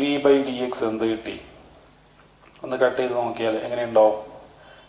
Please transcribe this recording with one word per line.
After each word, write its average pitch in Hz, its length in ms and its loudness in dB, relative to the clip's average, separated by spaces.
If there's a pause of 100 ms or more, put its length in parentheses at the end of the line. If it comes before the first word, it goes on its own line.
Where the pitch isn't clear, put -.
വി 143 100 0 (140)
by 139 100 8 (140)
ഡി 123 60 -4 (120)
എക്സ് 123 160 -6
എന്ത് 110 280 -2
കിട്ടി? 104 240 -6 (1300)
ഒന്ന് 131 120 -6
കട്ട് 127 260 2
ചെയ്ത് 123 140 -2
നോക്കിയാൽ 113 500 -2
എങ്ങനെയുണ്ടാവും? 117 680 2 (540)